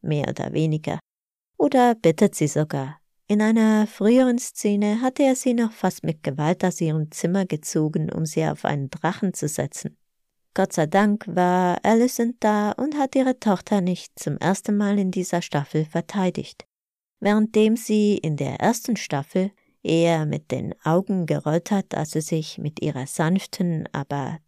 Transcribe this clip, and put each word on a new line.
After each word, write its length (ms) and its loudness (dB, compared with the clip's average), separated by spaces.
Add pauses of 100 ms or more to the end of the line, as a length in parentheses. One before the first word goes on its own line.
mehr 260 -2
oder 240 -6
weniger. 480 -2 (640)
Oder 320 4
bittet 400 2
sie 140 0
sogar. 520 -4 (280)
In 120 2
einer 460 4
früheren 540 4
Szene 600 -2
hatte 220 0
er 140 4
sie 180 0
noch 180 0
fast 320 -4
mit 200 -4
Gewalt 420 0
aus 160 0
ihrem 300 -2
Zimmer 340 -2
gezogen, 680 -2
um 140 -4
sie 220 -2
auf 180 -4
einen 240 -2
Drachen 460 -4
zu 120 -4
setzen. 480 -8 (600)
Gott 180 0
sei 140 0
Dank 400 2
war 560 2
Alicent 560 2
da 320 2
und 260 -4
hat 180 0
ihre 240 2
Tochter 400 2
nicht 380 -4
zum 200 -4
ersten 380 -2
Mal 220 0
in 140 0
dieser 320 -2
Staffel 420 -2
verteidigt. 800 -4 (540)
Währenddem 560 2
sie 420 2
in 200 -2
der 220 -4
ersten 380 0
Staffel 540 -2 (320)
eher 420 2
mit 240 -6
den 240 -4 (100)
Augen 440 0
gerollt 420 -2
hat, 240 -2
als 180 -4
sie 100 -2
sich 360 -4
mit 240 -8
ihrer 240 -4
sanften, 840 -2
aber 560 -6